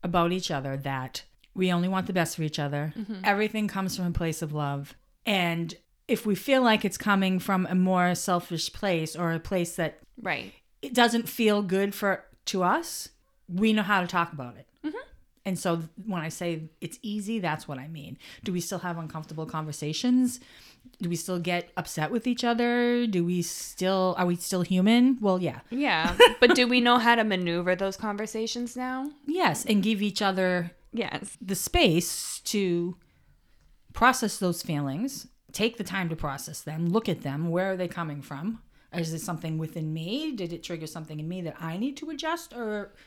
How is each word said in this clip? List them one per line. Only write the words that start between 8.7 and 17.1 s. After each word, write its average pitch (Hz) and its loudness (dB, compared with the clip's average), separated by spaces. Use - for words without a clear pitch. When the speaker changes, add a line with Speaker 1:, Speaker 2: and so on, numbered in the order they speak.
Speaker 1:
place 165 -2
or 165 0
a 165 -2
place 170 -2
that 160 -4
Speaker 2:
Right. 180 -6
Speaker 1:
it 269 -8
doesn't 233 4
feel 208 2
good 196 0
for, 196 -2
to 185 -2
us, 269 -2
we 190 2
know 214 2
how 196 2
to 175 -2
talk 170 -2
about 127 -12
it. - -20
Speaker 2:
Mm-hmm. 311 -4
Speaker 1:
And 190 -2
so 170 0
th-, 165 -8
when 185 -4
I 156 -6
say 160 -6
it's - -12
easy, 214 -4